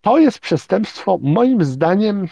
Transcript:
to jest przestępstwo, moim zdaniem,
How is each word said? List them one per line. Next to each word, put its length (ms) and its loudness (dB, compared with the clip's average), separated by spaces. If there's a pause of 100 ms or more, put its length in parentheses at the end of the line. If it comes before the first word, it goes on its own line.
to 180 2
jest 200 4
przestępstwo, 840 -4
moim 420 2
zdaniem, 680 -2